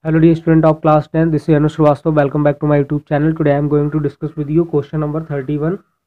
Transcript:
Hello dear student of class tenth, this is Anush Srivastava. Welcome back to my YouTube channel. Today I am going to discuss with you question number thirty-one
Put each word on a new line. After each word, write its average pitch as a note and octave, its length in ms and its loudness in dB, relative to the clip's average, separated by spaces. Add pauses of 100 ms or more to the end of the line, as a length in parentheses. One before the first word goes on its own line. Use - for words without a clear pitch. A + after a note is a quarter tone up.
Hello D#3+ 140 0
dear D#3+ 160 6
student D#3+ 280 2
of D#3 160 2
class D3+ 280 2
tenth, E3 240 0
this D3+ 180 -4
is D#3+ 60 4
Anush D3 200 0
Srivastava. D3+ 400 0
Welcome D3 280 0
back C#3+ 160 0
to D3+ 80 -2
my D3 120 2
YouTube C#3+ 280 -4
channel. D3+ 260 0
Today D3+ 180 0
I C#3+ 100 0
am D3 60 -2
going D3 220 0
to D3+ 100 -4
discuss D3 360 -6
with D3 140 -8
you D#3+ 160 0
question D#3 340 -4
number D3+ 220 -6
thirty-one D3+ 560 -6 (300)